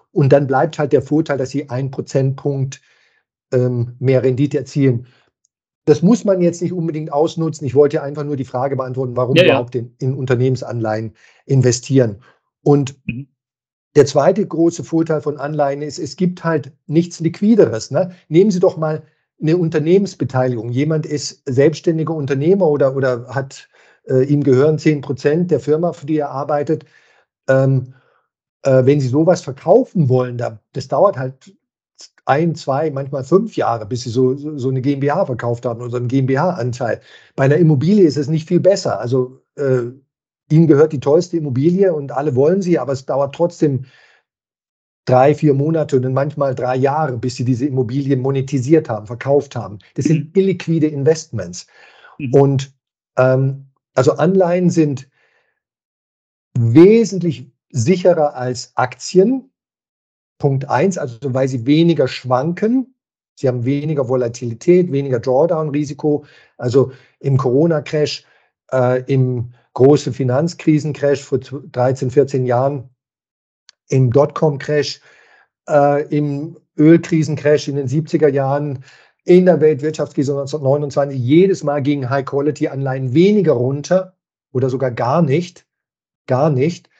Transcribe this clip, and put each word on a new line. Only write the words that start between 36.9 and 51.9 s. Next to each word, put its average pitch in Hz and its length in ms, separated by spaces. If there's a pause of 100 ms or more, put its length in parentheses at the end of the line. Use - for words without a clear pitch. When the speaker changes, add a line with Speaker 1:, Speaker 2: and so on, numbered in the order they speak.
Speaker 1:
Bei 139 80
einer 135 140
Immobilie 170 480
ist 135 120
es 143 120
nicht 156 180
viel 175 140
besser. 156 380
Also, 127 420 (140)
äh, 131 360 (580)
Ihnen 156 180
gehört 156 260
die 139 60
tollste 170 380
Immobilie 165 560
und 139 180
alle 139 240
wollen 165 260
sie, 170 180
aber 131 140
es 131 120
dauert 139 300
trotzdem 156 500 (1200)
drei, 131 300
vier 147 180
Monate 151 440
und 127 60
dann 131 100
manchmal 143 420
drei 123 200
Jahre, 139 420
bis 123 180
Sie 131 80
diese 123 220
Immobilien 131 560
monetisiert 139 640
haben, 107 200
verkauft 135 480
haben. 104 240 (160)
Das 135 100
sind 156 300
Speaker 2:
Mhm. 190 60
Speaker 1:
illiquide 165 460
Investments. 139 800 (520)